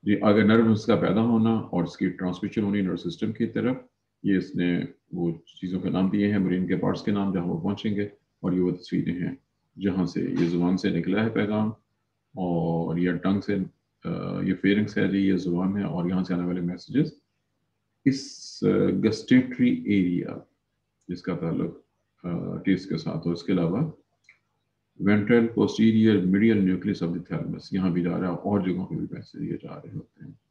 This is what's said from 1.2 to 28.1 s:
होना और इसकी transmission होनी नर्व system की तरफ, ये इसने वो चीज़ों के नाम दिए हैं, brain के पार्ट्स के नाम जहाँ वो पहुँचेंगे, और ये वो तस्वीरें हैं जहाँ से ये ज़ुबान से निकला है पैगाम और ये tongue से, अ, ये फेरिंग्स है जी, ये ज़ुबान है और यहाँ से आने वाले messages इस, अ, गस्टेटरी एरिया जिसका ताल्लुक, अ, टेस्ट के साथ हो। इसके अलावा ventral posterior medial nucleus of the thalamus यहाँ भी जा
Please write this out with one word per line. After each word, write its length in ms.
होना 380
और 240
इसकी 260
transmission 540
होनी 180
नर्व 140
system 360
की 140
तरफ, 440
ये 120
इसने 500
वो 340
चीज़ों 340
के 80
नाम 200
दिए 180
हैं, 180
brain 220
के 80
पार्ट्स 260
के 100
नाम 220
जहाँ 120
वो 140
पहुँचेंगे, 520
और 100
ये 60
वो 120
तस्वीरें 480
हैं 180
जहाँ 280
से 160
ये 260
ज़ुबान 300
से 140
निकला 320
है 60
पैगाम 460
और 600
ये 140
tongue 280
से, 120
अ, 380
ये 100
फेरिंग्स 440
है 120
जी, 80
ये 200
ज़ुबान 400
है 80
और 240
यहाँ 140
से 100
आने 100
वाले 180
messages 600
इस, 580
अ, 240
गस्टेटरी 840
एरिया 800
जिसका 260
ताल्लुक, 500
अ, 400
टेस्ट 240
के 80
साथ 280
हो। 80
इसके 200
अलावा 400
ventral 400
posterior 840
medial 340
nucleus 340
of 140
the 140
thalamus 420
यहाँ 200
भी 80
जा 160